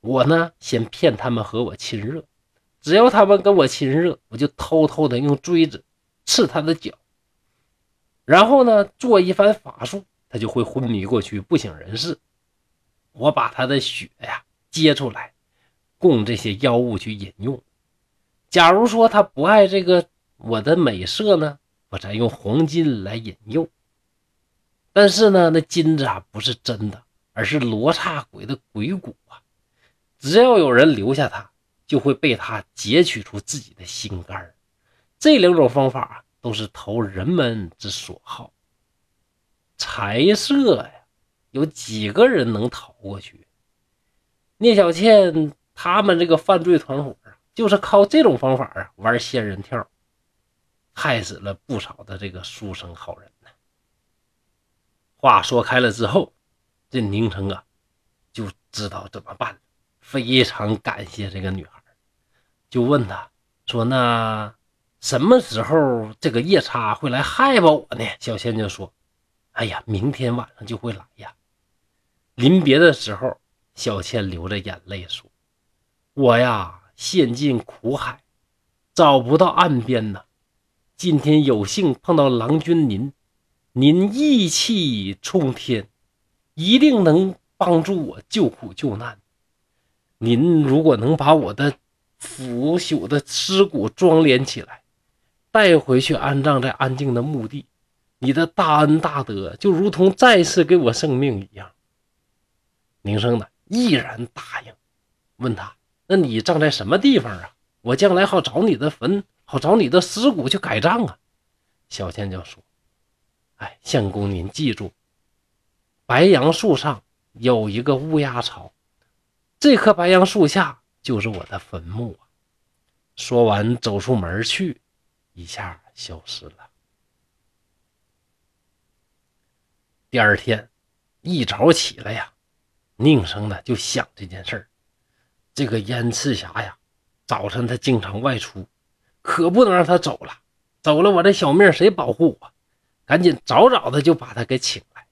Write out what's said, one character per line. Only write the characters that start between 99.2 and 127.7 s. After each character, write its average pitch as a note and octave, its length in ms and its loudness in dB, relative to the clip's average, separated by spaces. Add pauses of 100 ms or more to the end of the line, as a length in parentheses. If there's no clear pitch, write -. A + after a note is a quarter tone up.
德 G2 340 -8
就 G3+ 140 0
如 F#3 200 0
同 F#3 240 2
再 A3+ 280 6
次 E3 220 2
给 E3+ 120 4
我 B2 160 2
生 C#3+ 240 -2
命 B2+ 240 -2 (120)
一 - 40 -20
样。” G2 140 -20 (1300)
宁 G2+ 180 -2
生 A#2 180 0
呢， G#2 80 -8 (200)
毅 A#3 240 0
然 A#2+ 420 -2
答 - 300 -16
应， - 100 -20 (640)
问 A#2+ 180 -4
他 F#2+ 220 -14 (320)
：“那 F#3+ 80 2
你 B2 240 0
葬 D#3+ 180 -2
在 D3+ 120 2
什 G#2 160 -8
么 C#3 100 0
地 B3+ 220 4
方 A2+ 180 -4
啊？ E2+ 180 -20 (280)
我 B2 140 -2
将 F#3 180 4
来 F#3 100 2
好 F#3+ 160 0
找 C#3+ 220 -4
你 G3 140 0
的 C#3 120 -4
坟， F#3 360 -4 (200)
好 - 140 -6
找 F3+ 180 2
你 E3+ 140 2
的 F3+ 100 6
尸 A3+ 300 0
骨 D3 180 -4
去 - 80 0
改 A2+ 240 -4
葬 G#3+ 240 0
啊。” - 140 -10 (720)
小 F#2+ 200 -10
倩 G2+ 200 -10
就 F#2 140 -12
说 - 180 -20 (920)
：“哎， - 260 -18
相 G#2+ 280 -2
公 G2+ 200 -6
您 F#2 180 -8
记 C#3 240 -6
住， F#2+ 180 -10 (1160)
白 B2+ 160 2
杨 D#3+ 280 4
树 F#3 240 0
上 C3+ 280 -6 (300)
有 A2+ 360 -2
一 A2 140 -4
个 C#3 140 0
乌 D#3 220 -4
鸦 B2+ 220 -4
巢， - 320 -12 (880)
这 C#4+ 160 6
棵 G#3 160 4
白 F3 160 0
杨 F#3 160 6
树 G3 220 2
下 D3+ 340 -2 (220)
就 A#2 180 -4
是 A2 80 -6
我 F#2 160 -10
的 G2 140 -12
坟 F2 240 -14
墓 G2 360 -10
啊。” - 60 -20 (920)
说 A#2+ 280 2
完 A2 320 2
走 G2+ 240 -4
出 B2 160 0
门 F#2 260 -4
去， E3+ 380 -4 (540)
一 F2 100 -20
下 F2 340 -14 (160)
消 - 300 -18
失 - 220 -16
了。 - 240 -20 (3500)